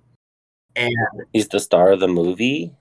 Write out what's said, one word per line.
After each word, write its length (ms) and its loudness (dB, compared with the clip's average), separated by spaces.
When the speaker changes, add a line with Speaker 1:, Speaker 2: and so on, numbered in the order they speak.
Speaker 1:
And 180 -4
Speaker 2:
He's 160 -2
the 100 -2
star 320 4
of 80 4
the 80 0
movie? 720 -2